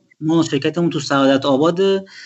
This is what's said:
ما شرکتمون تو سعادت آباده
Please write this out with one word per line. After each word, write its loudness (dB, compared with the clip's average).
ما 0
شرکتمون -2
تو -4
سعادت 2
آباده 0